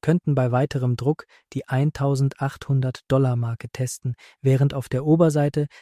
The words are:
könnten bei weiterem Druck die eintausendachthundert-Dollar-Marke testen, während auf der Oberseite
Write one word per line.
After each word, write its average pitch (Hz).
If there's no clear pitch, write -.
könnten 156
bei 127
weiterem 127
Druck 143
die -
eintausendachthundert-Dollar-Marke 135
testen, -
während 135
auf 135
der 131
Oberseite 151